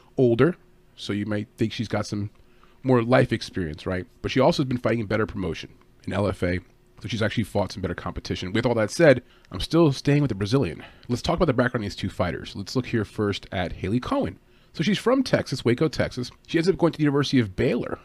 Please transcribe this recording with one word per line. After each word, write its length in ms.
older, 420
so 180
you 120
might 220
think 140
she's 160
got 180
some 240
more 180
life 320
experience, 540
right? 180
But 80
she 120
also 200
has 60
been 100
fighting 220
in 60
better 200
promotion, 440
in 60
L 160
F 160
A, 160
so 60
she's 140
actually 240
fought 260
some 100
better 140
competition. 560
With 140
all 100
that 160
said, 320
I'm 120
still 320
staying 280
with 80
the 60
Brazilian. 480
Let's 140
talk 160
about 80
the 80
background 320
of 60
these 40
two 140
fighters. 480
Let's 180
look 120
here 180
first 480
at 180
Haley 300
Cohen. 360
So 100
she's 160
from 240
Texas, 400
Waco, 240
Texas. 440
She 100
ends 100
up 100
going 140
to 60
the 60
University 360
of 160
Baylor, 500